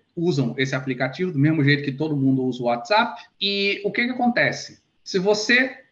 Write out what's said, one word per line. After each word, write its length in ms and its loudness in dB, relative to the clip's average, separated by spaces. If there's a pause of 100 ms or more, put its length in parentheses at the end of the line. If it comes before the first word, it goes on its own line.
(160)
usam 420 0
esse 180 0
aplicativo, 560 -4
do 80 -2
mesmo 240 4
jeito 200 2
que 80 -4
todo 260 -4
mundo 260 2
usa 180 -4
o 40 -6
WhatsApp. 560 0 (180)
E 460 -2
o 60 -2
que 140 0
que 60 -2
acontece? 720 0 (220)
Se 140 -4
você 720 2